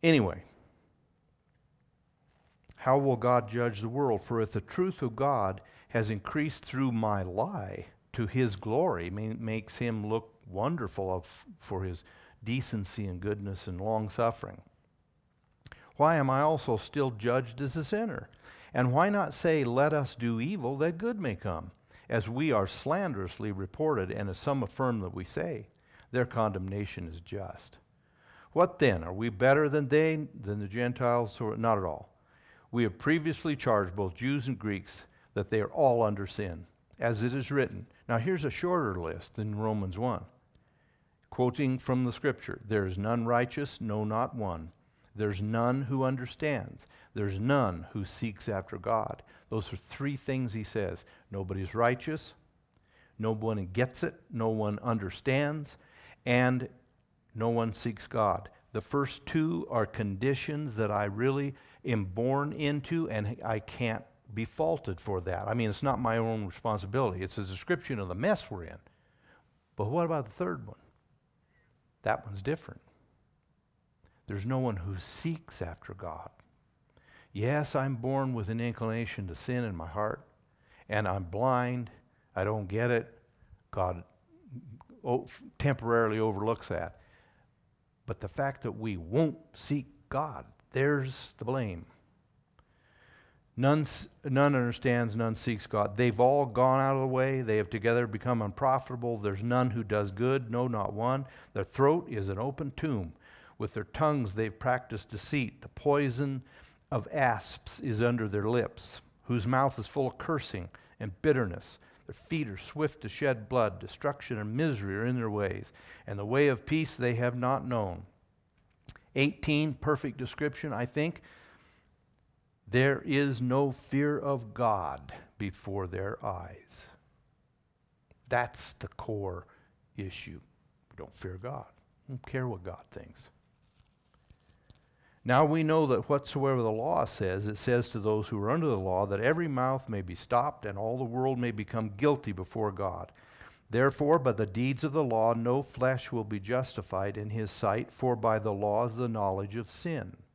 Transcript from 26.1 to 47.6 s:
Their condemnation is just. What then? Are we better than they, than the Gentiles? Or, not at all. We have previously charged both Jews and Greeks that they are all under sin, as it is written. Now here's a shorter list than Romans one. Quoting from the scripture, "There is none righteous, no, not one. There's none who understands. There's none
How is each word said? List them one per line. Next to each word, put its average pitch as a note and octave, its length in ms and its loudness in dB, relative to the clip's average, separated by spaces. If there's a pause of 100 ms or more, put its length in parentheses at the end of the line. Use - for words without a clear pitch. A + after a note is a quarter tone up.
Their B2 140 2
condemnation G2 840 -2
is D#2+ 140 -12
just. - 580 -12 (720)
What F3 280 6
then? G2+ 240 6
Are F2 100 -8
we A2 160 -2
better C3+ 380 6
than C#3+ 200 2
they, D#3 400 4 (120)
than G#2 200 -4
the G2+ 80 -4
Gentiles? A#2+ 760 0
Or, G#2+ 160 -2
not A2+ 200 4
at G2 60 0
all. D#2 300 -6 (580)
We A#2+ 120 4
have G2+ 140 0
previously D#3 580 0
charged G#2 400 2
both F#2+ 200 -2
Jews C3 320 0
and A#2+ 120 -2
Greeks G2+ 460 -6 (280)
that G2+ 160 -2
they A2 120 2
are G2+ 100 -2
all A#2+ 320 4
under G2+ 240 0
sin, F2 400 -6 (320)
as A#2 240 0
it A#2+ 100 0
is C3+ 180 -4
written. C#3+ 360 0 (200)
Now A#2 100 2
here's D#3 280 0
a B2+ 60 0
shorter D3+ 480 0
list F2 360 -6
than G#2+ 200 -4
Romans G#2 420 -2
one. G#2+ 280 -2 (1040)
Quoting B2+ 500 0
from B2+ 240 0
the A#2+ 80 2
scripture, - 540 -4
"There G2+ 200 2
is F#2 120 -2
none A2+ 280 0
righteous, B2 560 0
no, G#2+ 220 -2
not A2 320 -2
one. F2 360 -6 (460)
There's G2+ 240 0
none A#2 420 2
who C3 200 0
understands. C3 840 -2 (280)
There's G2+ 260 -2
none G#2+ 520 2